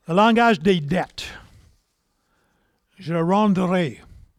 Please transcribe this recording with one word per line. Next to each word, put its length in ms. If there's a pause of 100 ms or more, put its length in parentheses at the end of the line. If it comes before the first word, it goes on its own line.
Le 80
langage 440
des 220
dettes. « 500 (1700)
Je 160
rendrai, 880 (380)